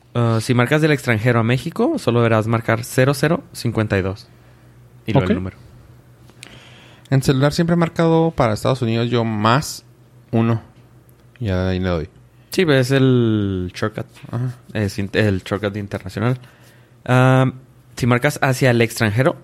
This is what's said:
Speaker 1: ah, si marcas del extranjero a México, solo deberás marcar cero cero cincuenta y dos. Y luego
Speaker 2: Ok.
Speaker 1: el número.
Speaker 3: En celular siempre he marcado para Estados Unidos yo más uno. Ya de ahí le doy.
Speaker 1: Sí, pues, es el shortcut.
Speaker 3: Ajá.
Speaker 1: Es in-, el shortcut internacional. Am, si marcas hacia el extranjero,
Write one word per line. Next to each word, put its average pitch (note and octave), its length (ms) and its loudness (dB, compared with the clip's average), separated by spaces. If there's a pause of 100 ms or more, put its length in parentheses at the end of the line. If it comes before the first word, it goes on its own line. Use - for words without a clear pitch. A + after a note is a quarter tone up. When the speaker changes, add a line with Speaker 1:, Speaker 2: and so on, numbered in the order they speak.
(140)
Speaker 1:
ah, A#2 280 0
si B2 120 -2
marcas B2 280 2
del D#3 100 2
extranjero A#2+ 480 0
a A2+ 40 0
México, E3 560 -2
solo A#2+ 200 0
deberás A2 280 2
marcar A2+ 360 -2
cero C3 300 0
cero D3+ 380 -2
cincuenta G#2+ 460 -2
y F#2 40 2
dos. F#2+ 260 -6 (800)
Y A2 80 -6
luego F#2 120 4
Speaker 2:
Ok. F#2 60 -4
Speaker 1:
el A3+ 40 2
número. F#2 220 -8 (1500)
Speaker 3:
En C3 120 2
celular C#3+ 320 2
siempre E3+ 200 0
he E3+ 40 2
marcado E3 540 2
para A#2 220 0
Estados B2 280 -2
Unidos A2+ 280 -2
yo A#2+ 160 0
más A2+ 580 0 (480)
uno. A2+ 300 2 (800)
Ya F#2 260 -2
de F#2 60 0
ahí F#2 80 -2
le F#2 100 -2
doy. E2 200 -2 (420)
Speaker 1:
Sí, F#3 140 0
pues, C3 220 4
es C3 40 -2
el A2 840 2
shortcut. A2 320 -6 (240)
Speaker 3:
Ajá. B2 240 -6 (180)
Speaker 1:
Es G#2 240 -4
in-, G2 160 -6
el G2+ 300 2
shortcut G2+ 320 -4
internacional. G#2 640 -6 (680)
Am, C3 500 2 (440)
si B2 100 -2
marcas B2 340 0
hacia C3 300 2
el A#2 100 2
extranjero, A#2 640 0